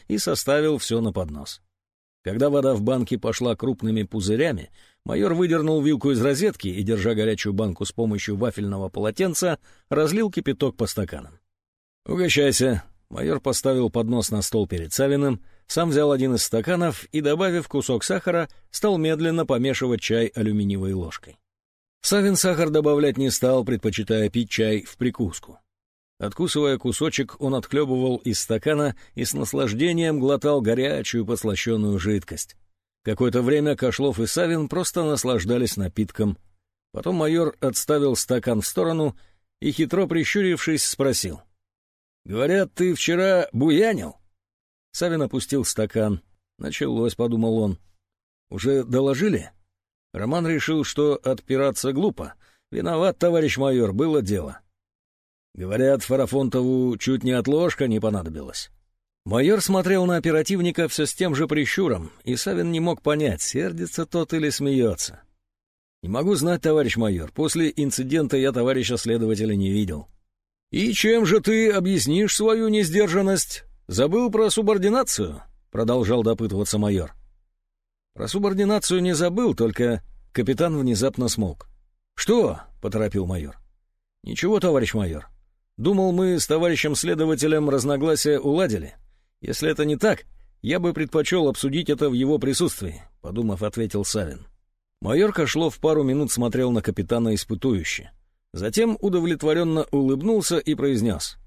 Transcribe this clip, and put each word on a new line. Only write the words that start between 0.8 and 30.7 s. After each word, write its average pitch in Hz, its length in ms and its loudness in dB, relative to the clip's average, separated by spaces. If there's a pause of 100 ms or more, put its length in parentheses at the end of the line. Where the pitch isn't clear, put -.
на 110 140 -2
поднос. 76 480 -8 (640)
Когда 117 240 0
вода 135 240 2
в 104 80 0
банке 123 380 0
пошла 113 360 -2
крупными 110 460 -2
пузырями, 107 720 -2 (340)
майор 180 300 0
выдернул 160 440 2
вилку 143 300 2
из 131 100 2
розетки 143 480 0
и, 92 140 -4
держа 107 320 0
горячую 107 400 -2
банку 101 320 -2
с - 60 -8
помощью 107 440 -2
вафельного 98 540 -4
полотенца, 135 720 -2 (300)
разлил 165 420 2
кипяток 135 440 -2
по 110 120 -2
стаканам. 76 520 -8 (640)
«Угощайся». 139 800 2 (280)
Майор 147 280 -2
поставил 131 520 0
поднос 117 400 -2
на 104 100 -2
стол 104 260 0
перед 82 240 -6
Савиным, 139 520 0 (240)
сам 170 240 -2
взял 147 200 4
один 131 220 2
из 113 80 0
стаканов 165 680 -2
и, 151 100 -4
добавив 170 460 0
кусок 127 360 -2
сахара, 170 460 -2 (220)
стал 202 260 0
медленно 160 480 0
помешивать 127 560 0
чай 113 320 0
алюминиевой 101 600 -2
ложкой. - 440 -8 (640)
Савин 196 340 2
сахар 170 360 2
добавлять 147 480 2
не 135 100 2
стал, 127 340 2
предпочитая 107 680 -2
пить 117 180 -2
чай 107 320 0
в - 160 -16
прикуску. - 640 -4 (580)
Откусывая 143 600 0
кусочек, 131 600 -2
он 135 160 -2
отхлебывал 131 640 0
из 110 220 -4
стакана 147 560 0 (200)
и 123 100 -4
с - 80 -4
наслаждением 143 840 0
глотал 143 420 2
горячую 120 640 0